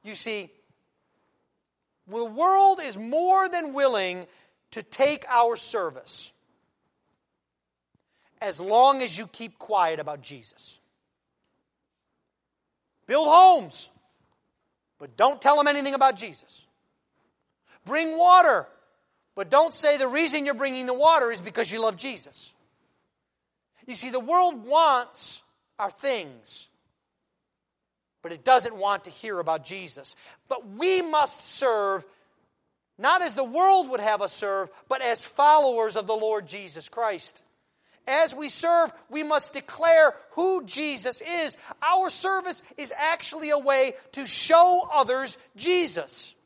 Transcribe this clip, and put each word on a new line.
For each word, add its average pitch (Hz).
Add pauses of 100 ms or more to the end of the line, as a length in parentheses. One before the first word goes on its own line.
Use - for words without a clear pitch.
You 208
see, 208 (1600)
the 226
world 370
is 247
more 349
than 339
willing 196 (440)
to 220
take 285
our 240
service - (2000)
as 190
long 247
as 175
you 208
keep -
quiet 170
about 147
Jesus. - (2250)
Build 302
homes, 320 (1080)
but 135
don't 269
tell 294
them 294
anything 277
about 269
Jesus. - (1200)
Bring 320
water, 349 (680)
but 190
don't 302
say 294
the 262
reason 285
you're 277
bringing 254
the 247
water 277
is 214
because 185
you 226
love 220
Jesus. - (1300)
You 247
see, 247
the 247
world 311
wants 269 (340)
our 202
things, 165 (1500)
but 170
it 151
doesn't 233
want 196
to 180
hear 196
about 160
Jesus. 165 (320)
But 247
we 349
must 311
serve 202 (920)
not 320
as 285
the 269
world 339
would 254
have 208
us 196
serve, 196 (180)
but 262
as 233
followers 262
of 214
the 220
Lord 214
Jesus 165
Christ. 214 (640)
As 285
we 294
serve, 339 (180)
we 302
must 302
declare 311 (180)
who 359
Jesus 262
is. 330 (240)
Our 359
service 370 (160)
is -
actually 311
a 294
way 262 (200)
to 277
show 359
others 262 (180)
Jesus. 330 (100)